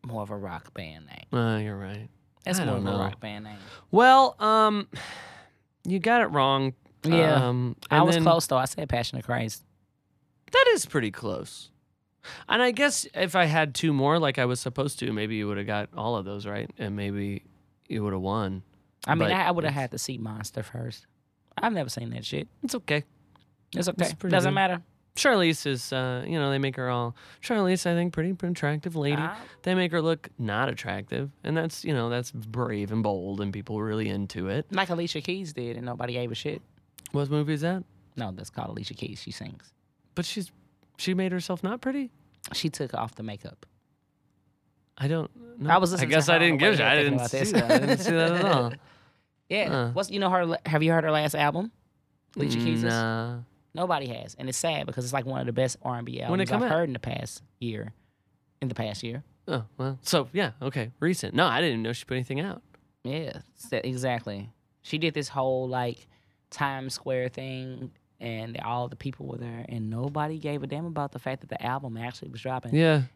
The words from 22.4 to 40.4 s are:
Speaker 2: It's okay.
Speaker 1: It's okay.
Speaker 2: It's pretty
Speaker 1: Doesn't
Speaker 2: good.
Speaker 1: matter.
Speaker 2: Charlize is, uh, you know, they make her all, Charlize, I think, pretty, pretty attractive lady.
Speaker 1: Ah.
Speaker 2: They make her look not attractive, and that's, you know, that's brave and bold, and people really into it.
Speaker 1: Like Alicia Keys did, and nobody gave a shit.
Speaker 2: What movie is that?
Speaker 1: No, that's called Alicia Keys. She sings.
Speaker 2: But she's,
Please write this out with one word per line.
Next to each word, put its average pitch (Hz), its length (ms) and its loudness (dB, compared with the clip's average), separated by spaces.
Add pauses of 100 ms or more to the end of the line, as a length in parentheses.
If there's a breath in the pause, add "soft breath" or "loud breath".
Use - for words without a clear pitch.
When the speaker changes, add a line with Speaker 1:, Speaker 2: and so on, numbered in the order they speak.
Speaker 2:
It's 269 120 -4
okay. 151 280 0 (680)
Speaker 1:
It's 175 140 -2
okay. 175 180 0
Speaker 2:
It's - 80 -4
pretty 180 220 -2
Speaker 1:
Doesn't 185 160 4
Speaker 2:
good. 190 40 0
Speaker 1:
matter. 180 260 2 (340)
Speaker 2:
Charlize 185 500 4
is, 131 260 -2
uh, 127 360 -2
you 165 100 -2
know, 139 140 2
they 139 80 2
make 135 160 0
her 127 140 -4
all, 120 260 -2 (260 loud breath)
Charlize, 185 480 2
I 170 60 2
think, 170 180 0
pretty, 170 200 -2
pretty 175 180 -4
attractive 151 440 -2
lady. 147 260 0
Speaker 1:
Ah. 185 180 -6 (240 loud breath)
Speaker 2:
They 185 100 0
make 180 180 2
her 170 100 2
look 165 360 0
not 117 320 0
attractive, 123 640 -6 (120)
and 156 140 -2
that's, 165 260 -4
you 165 100 -2
know, 120 160 0
that's 120 220 -4
brave 110 600 -4
and 113 100 0
bold, 98 400 -2
and 98 100 -2
people 104 300 -6
really 107 280 -2
into 98 380 -4
it. 123 240 -4
Speaker 1:
Like 190 180 -2
Alicia 170 320 -4
Keys 180 320 -8
did, 120 240 -8
and 120 80 -10
nobody 123 280 -6
gave 123 180 -4
a 113 40 -6
shit. - 260 -8 (520)
Speaker 2:
What 143 180 0
movie 151 220 0
is 143 80 -2
that? 175 220 -2 (320)
Speaker 1:
No, 107 160 -6
that's - 200 -12
called - 200 -8
Alicia 107 220 -10
Keys. - 300 -10
She 113 80 -12
sings. - 400 -14 (420)
Speaker 2:
But 175 120 -4
she's, - 260 -8 (460)